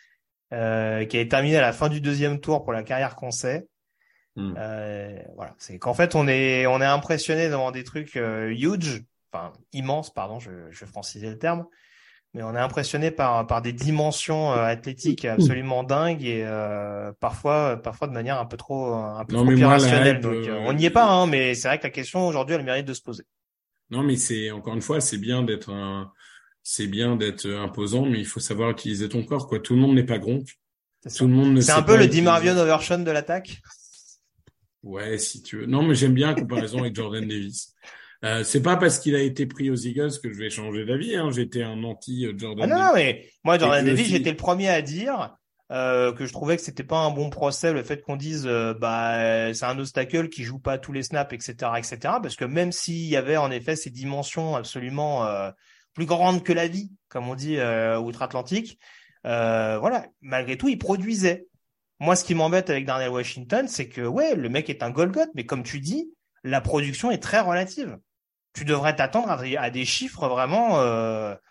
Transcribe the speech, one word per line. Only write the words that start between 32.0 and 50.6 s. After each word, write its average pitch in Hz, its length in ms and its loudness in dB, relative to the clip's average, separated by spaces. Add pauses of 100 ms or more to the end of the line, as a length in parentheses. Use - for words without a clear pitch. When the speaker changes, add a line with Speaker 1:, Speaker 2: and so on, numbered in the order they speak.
Speaker 1:
le 202 40 10
Speaker 2:
utiliser. 160 160 6
Speaker 1:
DiMarvion 175 380 6
Overshown 170 440 4
de 165 80 -2
l'attaque. 160 520 -4 (1200)
Speaker 2:
Ouais, 104 360 -4
si - 240 -6
tu - 160 -12
veux. 113 80 -6
Non, 135 160 4
mais 156 140 6
j'aime 131 180 6
bien 139 140 4
la - 60 2
comparaison 117 440 -2
avec 120 160 -2
Jordan 110 320 -4
<laughs> - 20 -4
Davis. 104 460 -8 (500)
Euh, 110 200 0
c'est 135 180 2
pas 175 140 4
parce 170 240 4
qu'il 143 160 2
a 139 40 4
été 139 240 0
pris 135 240 -4
aux 131 60 0
Eagles 127 380 -2 (100)
que 113 100 -8
je 101 60 -12
vais 107 100 -6
changer 107 360 -6
d'avis, 156 320 -2
hein. 160 160 -2
J'étais 120 320 -4
un 110 180 -8
anti, 123 420 -8
euh, 107 120 -6
Jordan 107 280 -6
Speaker 1:
Ah - 20 2
non, 302 100 2
Speaker 2:
Davis. 381 120 4
Speaker 1:
non, 330 60 6
mais 143 360 0 (120)
moi, 170 160 4
Jordan 143 260 4
Speaker 2:
Et 135 60 4
Speaker 1:
Davis, 131 120 4
Speaker 2:
aussi 202 100 0
Speaker 1:
j'étais 165 180 2
le 156 60 -2
premier 185 320 0
à 165 140 2
dire, 180 540 -6 (360)
euh, 127 400 2
que 127 120 -8
je 123 80 -8
trouvais 147 240 -2
que 165 60 -6
c'était 143 220 -10
pas 160 140 0
un 156 120 2
bon 147 200 -4
procès, 143 420 0
le 143 100 -2
fait 143 180 -6
qu'on 143 140 -8
dise, 143 320 -6
euh, 113 280 0
bah, 117 420 -2
euh, 113 380 2
c'est 123 120 -6
un 131 100 -2
obstacle 135 520 -2
qui 139 160 -10
joue 127 160 -8